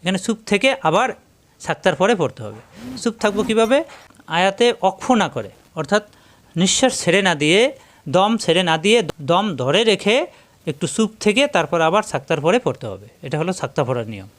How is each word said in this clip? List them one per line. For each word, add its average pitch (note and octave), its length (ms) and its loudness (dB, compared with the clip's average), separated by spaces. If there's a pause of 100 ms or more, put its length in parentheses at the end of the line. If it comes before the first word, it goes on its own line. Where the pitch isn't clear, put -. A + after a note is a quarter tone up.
এখানে F#3 160 -2
চুপ A3 280 -4
থেকে B3+ 360 2
আবার G3 260 2 (520)
সাক্তার E3+ 360 -2
পরে G3+ 180 2
পড়তে D3 280 -4
হবে। G#2+ 180 -14 (420)
চুপ A3+ 180 -2
থাকবো G#3 220 0
কীভাবে? A3+ 420 2 (420)
আয়াতে G3 540 2
অক্ফ F#3 300 -2
না G#3 180 4
করে, A2+ 220 -8 (240)
অর্থাৎ G3+ 340 -2 (480)
নিঃশ্বাস G3 480 0
ছেড়ে F3+ 180 2
না F3+ 120 2
দিয়ে, F3 380 2 (360)
দম G3 280 2
ছেড়ে F3 260 2
না E3 160 2
দিয়ে, G#3 240 4 (180)
দম E3+ 360 0
ধরে C#3+ 280 0
রেখে A3 420 0 (400)
একটু E3 200 -6
চুপ G#3+ 240 -2 (100)
থেকে G#3+ 260 2
তারপর E3+ 340 0
আবার E3 220 2
সাক্তার D3+ 380 -4
পরে E3+ 180 2
পড়তে C3+ 280 -4
হবে। G2+ 200 -12 (160)
এটা C#3+ 160 -6
হলো E3+ 140 -4
সাক্তা D3 320 -4
পড়ার A#2+ 240 -4
নিয়ম। G2+ 200 -12 (100)